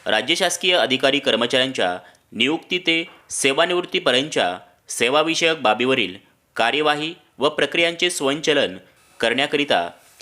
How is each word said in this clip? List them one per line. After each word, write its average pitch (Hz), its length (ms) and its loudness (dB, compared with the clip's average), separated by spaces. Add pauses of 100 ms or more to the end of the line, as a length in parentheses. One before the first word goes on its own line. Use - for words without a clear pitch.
राज्य 113 280 0
शासकीय 180 420 0
अधिकारी 131 420 2
कर्मचाऱ्यांच्या 120 800 0 (340)
नियुक्ती 156 460 -2
ते 165 300 -2 (220)
सेवानिवृत्तीपर्यंतच्या 147 1300 0 (300)
सेवाविषयक 156 760 0
बाबीवरील 120 520 2 (420)
कार्यवाही 147 580 0 (240)
व 139 100 2
प्रक्रियांचे 170 600 0
स्वयंचलन 143 680 0 (440)
करण्याकरिता 127 720 0 (320)